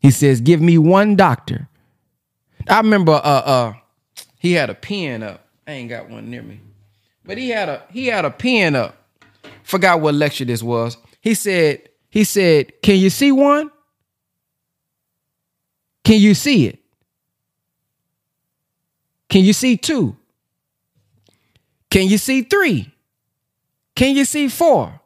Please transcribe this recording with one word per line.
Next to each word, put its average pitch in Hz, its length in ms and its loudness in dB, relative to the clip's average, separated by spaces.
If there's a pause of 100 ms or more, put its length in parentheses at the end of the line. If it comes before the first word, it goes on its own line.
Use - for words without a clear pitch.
He 139 100 8
says, 135 300 2
"Give 156 200 2
me 170 160 4
one 190 380 2
doctor." 151 540 -2 (960)
I 185 100 2
remember, 208 360 2
uh, 143 320 0
uh, 123 280 -2 (640)
he 175 140 -2
had 147 180 -2
a 101 60 -12
pen 147 480 -10
up. 98 240 -16 (180)
I 151 60 -18
ain't 127 180 -16
got 117 200 -16
one 113 200 -18
near 120 140 -16
me. 107 160 -20 (680)
But 196 120 -14
he 254 140 -10
had 208 180 -4
a, 139 200 -10
he 254 180 -8
had 208 180 -4
a 139 60 -4
pen 214 440 0
up. 117 220 -4 (640)
Forgot 175 380 0
what 151 120 0
lecture 147 300 -4
this 120 180 -4
was. 117 360 -6 (240)
He 220 140 0
said, 175 520 -2 (220)
he 214 160 2
said, 170 560 2
"Can 196 160 4
you 190 120 4
see 277 220 0
one? 285 400 0 (2250)
Can 220 160 4
you 208 140 6
see 226 340 2
it? - 120 -12 (2500)
Can 190 160 0
you 208 80 2
see 247 240 -2
two? 214 380 -6 (1700)
Can 190 180 0
you 202 100 2
see 262 260 -2
three? 269 480 -2 (1040)
Can 269 200 0
you 277 100 2
see 294 240 -4
four?" 170 560 -2